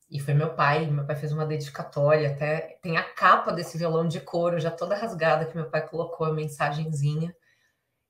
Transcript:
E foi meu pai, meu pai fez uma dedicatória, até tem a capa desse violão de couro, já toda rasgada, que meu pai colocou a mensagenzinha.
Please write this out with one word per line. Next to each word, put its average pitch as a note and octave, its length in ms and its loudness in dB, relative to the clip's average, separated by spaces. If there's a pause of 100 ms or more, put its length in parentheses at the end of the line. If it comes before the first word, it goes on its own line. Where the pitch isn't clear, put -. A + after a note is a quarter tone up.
(100)
E C#3 100 -8
foi C#3+ 140 0
meu D#3 200 2
pai, D3+ 360 2
meu C#3+ 160 -2
pai D3 100 -4
fez D3 160 -6
uma D#3 140 -2
dedicatória, D3+ 880 2
até D3+ 500 -4
tem E3 160 -4
a F#3+ 60 0
capa - 480 4
desse E3+ 260 -6
violão E3 300 2
de E3+ 120 -2
couro, E3+ 400 0
já E3 100 0
toda F3+ 260 -2
rasgada, D#3+ 500 0
que - 100 -8
meu D#3 140 -6
pai D#3 180 -2
colocou E3 380 -4
a D#3 60 2
mensagenzinha. D3+ 1000 -2 (760)